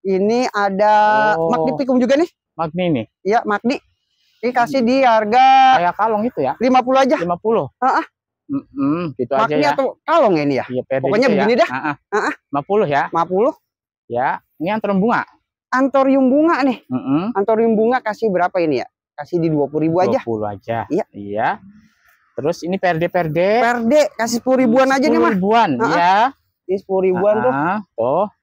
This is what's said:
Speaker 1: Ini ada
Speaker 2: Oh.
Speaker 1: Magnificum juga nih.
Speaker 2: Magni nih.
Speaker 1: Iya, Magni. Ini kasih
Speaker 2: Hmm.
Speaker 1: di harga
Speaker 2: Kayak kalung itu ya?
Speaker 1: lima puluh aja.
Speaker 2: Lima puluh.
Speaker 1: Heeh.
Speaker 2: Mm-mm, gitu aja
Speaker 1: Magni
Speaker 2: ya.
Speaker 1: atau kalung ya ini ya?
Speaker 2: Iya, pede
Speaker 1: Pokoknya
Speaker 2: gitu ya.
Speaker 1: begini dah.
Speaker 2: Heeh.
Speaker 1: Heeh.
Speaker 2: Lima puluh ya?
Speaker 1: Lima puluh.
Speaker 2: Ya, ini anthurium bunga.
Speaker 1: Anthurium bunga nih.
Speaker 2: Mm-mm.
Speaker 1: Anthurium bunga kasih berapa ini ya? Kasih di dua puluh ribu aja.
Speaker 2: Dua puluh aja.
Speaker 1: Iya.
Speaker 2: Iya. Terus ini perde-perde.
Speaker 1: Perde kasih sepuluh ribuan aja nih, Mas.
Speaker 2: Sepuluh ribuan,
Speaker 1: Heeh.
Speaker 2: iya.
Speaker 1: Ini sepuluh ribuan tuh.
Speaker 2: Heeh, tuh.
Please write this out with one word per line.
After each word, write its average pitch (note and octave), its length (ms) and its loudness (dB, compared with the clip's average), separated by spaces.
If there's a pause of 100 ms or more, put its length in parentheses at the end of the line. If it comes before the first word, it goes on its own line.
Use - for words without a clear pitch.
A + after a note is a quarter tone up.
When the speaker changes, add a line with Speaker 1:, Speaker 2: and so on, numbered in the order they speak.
Speaker 1:
Ini G#3 480 0
ada G3+ 460 0 (420)
Speaker 2:
Oh. E3 160 -2
Speaker 1:
Magnificum B3 480 0
juga B3+ 160 2
nih. E4+ 140 0 (260)
Speaker 2:
Magni E3 320 -4
nih. B2 180 -2 (140)
Speaker 1:
Iya, G#3+ 240 -2
Magni. G#3 320 -4 (640)
Ini A#3+ 160 -4
kasih B3+ 240 0
Speaker 2:
Hmm. A3+ 80 0
Speaker 1:
di B3+ 160 2
harga A3+ 420 4 (300)
Speaker 2:
Kayak F3 240 0
kalung G#3+ 240 0
itu A#3+ 160 -6
ya? B2+ 160 -2
Speaker 1:
lima B3+ 240 2
puluh C4 240 2
aja. C#4 160 0
Speaker 2:
Lima F3 160 -4
puluh. G#3+ 400 -2
Speaker 1:
Heeh. C#4 280 -2 (440)
Speaker 2:
Mm-mm, C#3+ 640 -4
gitu B2+ 220 -4
aja G#3+ 80 2
Speaker 1:
Magni D3+ 160 -2
Speaker 2:
ya. D4 160 0
Speaker 1:
atau - 240 -4
kalung D4 320 2
ya D#3 100 0
ini C#3+ 140 0
ya? A2+ 80 -4
Speaker 2:
Iya, B2 180 -6
pede C3+ 220 -4
Speaker 1:
Pokoknya A3 240 0
Speaker 2:
gitu - 80 0
ya. - 80 0
Speaker 1:
begini A3+ 160 2
dah. E4+ 80 2
Speaker 2:
Heeh. D3 260 -6 (140)
Speaker 1:
Heeh. G#3 260 -4 (140)
Speaker 2:
Lima C#3 160 -4
puluh G3+ 240 0
ya? C#3+ 140 0 (100)
Speaker 1:
Lima E3+ 160 0
puluh. G#3 240 0 (560)
Speaker 2:
Ya, A#2+ 200 -2 (280)
ini E3+ 160 -4
anthurium G#3 260 -2
bunga. G3 240 0 (460)
Speaker 1:
Anthurium C4+ 580 2
bunga D4+ 380 2
nih. C4 180 -2
Speaker 2:
Mm-mm. C#3 540 -4
Speaker 1:
Anthurium A3 400 0
bunga A#3 240 0
kasih G#3+ 260 -6
berapa F3+ 320 0
ini D3+ 220 0
ya? - 80 -12 (240)
Kasih D3 260 -8
di E3 140 0
dua D3 160 0
puluh D#3 160 -2
ribu E3 160 0
aja. - 180 0
Speaker 2:
Dua - 80 -8
puluh G#2+ 220 -4
aja. G#2+ 400 -8
Speaker 1:
Iya. D#3+ 240 -2
Speaker 2:
Iya. G#2 360 -4 (840)
Terus D3+ 320 -6
ini F3+ 160 -6
perde-perde. F3 800 0
Speaker 1:
Perde A#3+ 400 2 (160)
kasih A3+ 240 -4
sepuluh C4 240 2
ribuan B3+ 240 2
aja C4+ 160 0
nih, A#3 160 2
Mas. A#3+ 80 2
Speaker 2:
Sepuluh G#3+ 80 0
ribuan, G3+ 400 2
Speaker 1:
Heeh. - 160 -2
Speaker 2:
iya. F3 240 2 (480)
Speaker 1:
Ini F#3 160 -4
sepuluh F#3+ 240 -2
ribuan F#3+ 340 2
tuh. - 140 0
Speaker 2:
Heeh, D#3+ 260 -2 (140)
tuh. C#3 320 0 (180)